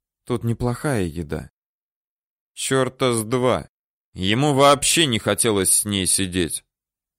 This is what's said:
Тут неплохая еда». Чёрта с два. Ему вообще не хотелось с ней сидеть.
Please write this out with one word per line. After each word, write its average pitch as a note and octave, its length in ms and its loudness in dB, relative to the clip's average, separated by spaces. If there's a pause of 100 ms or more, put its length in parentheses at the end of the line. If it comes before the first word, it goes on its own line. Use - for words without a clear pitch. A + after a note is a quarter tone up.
(240)
Тут A#2+ 200 -4
неплохая A#2+ 600 -2
еда». D#2 460 -6 (1040)
Чёрта C3 600 0
с A2+ 100 -2
два. A2+ 440 0 (460)
Ему A2 400 0
вообще C#3+ 540 4
не A2+ 120 0
хотелось G2+ 540 0
с - 120 0
ней G2 200 -2
сидеть. F2 580 -2 (560)